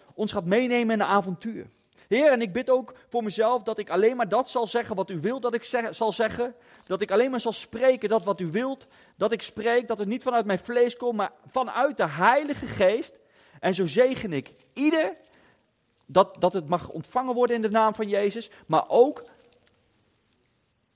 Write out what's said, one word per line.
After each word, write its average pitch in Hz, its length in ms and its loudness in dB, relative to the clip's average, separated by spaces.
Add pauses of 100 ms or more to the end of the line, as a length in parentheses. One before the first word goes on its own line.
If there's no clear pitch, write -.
(140)
ons 208 180 -4
gaat 196 140 -6
meenemen 233 480 2
in 208 80 0
een - 60 0
avontuur. 202 600 -2 (480)
Heer, 294 160 6
en 240 100 2
ik 190 120 -4
bid 254 160 -4
ook 254 240 2 (160)
voor 240 140 -4
mezelf 220 400 0
dat 220 140 -6
ik 208 120 -10
alleen 214 260 4
maar 233 140 -2
dat 240 200 0
zal 233 180 -2
zeggen 220 280 -4
wat 185 140 -4
u 180 100 -6
wilt 226 220 -4
dat 240 120 -4
ik 233 100 -4
ze-, 233 280 -4
zal 214 200 -2
zeggen. 214 440 -4 (280)
Dat 185 180 -4
ik 185 100 -4
alleen 240 200 2
maar 247 80 -2
zal 220 120 -4
spreken 233 580 0
dat 214 140 2
wat 190 160 -2
u 170 120 -4
wilt 262 360 -4 (280)
dat 214 160 0
ik 226 100 -4
spreek. 233 460 -2
Dat 220 100 -4
het 208 100 -4
niet 233 160 -4
vanuit 233 220 0
mijn 190 140 -2
vlees 240 380 0
komt, 240 180 -2
maar 202 160 -4 (160)
vanuit 247 500 -2
de 185 100 0
Heilige 247 580 2
Geest. 208 500 0 (440)
En 185 140 0
zo 185 120 0
zegen 220 480 0
ik 135 200 -6 (200)
ieder 320 420 0 (920)
dat, 156 340 2
dat 180 140 0
het 160 140 -4
mag 165 220 -2
ontvangen 247 440 -6
worden 240 220 2
in 226 60 -2
de 214 80 0
naam 220 260 2
van 220 120 -6
Jezus. 202 420 -2 (160)
Maar 156 220 0
ook 277 360 4 (1700)